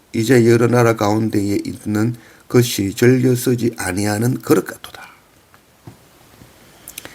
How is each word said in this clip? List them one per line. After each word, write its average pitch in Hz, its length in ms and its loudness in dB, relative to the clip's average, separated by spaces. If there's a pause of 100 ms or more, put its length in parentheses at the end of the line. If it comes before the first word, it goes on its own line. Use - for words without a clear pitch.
(120)
이제 117 340 4
여러 117 200 4
나라 117 300 2
가운데에 104 680 -2
있는 107 500 -4 (340)
것이 110 460 0
즐겨 127 400 2
쓰지 120 420 -2
아니하는 104 640 -4
그릇 - 240 0
같도다. - 440 -18 (2000)